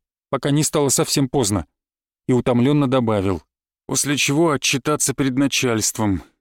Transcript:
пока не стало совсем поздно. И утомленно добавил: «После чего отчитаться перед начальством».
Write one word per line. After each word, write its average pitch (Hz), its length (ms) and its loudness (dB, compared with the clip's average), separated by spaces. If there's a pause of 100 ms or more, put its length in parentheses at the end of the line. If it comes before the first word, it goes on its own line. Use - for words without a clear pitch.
(300)
пока 139 220 -2
не 147 120 2
стало 143 260 0
совсем 143 400 0
поздно. 104 360 0 (640)
И 127 60 2
утомленно 127 560 2
добавил: 107 520 0 (460)
«После 139 300 -2
чего 151 340 2
отчитаться 139 640 -2
перед 135 240 -2
начальством». 113 840 0 (200)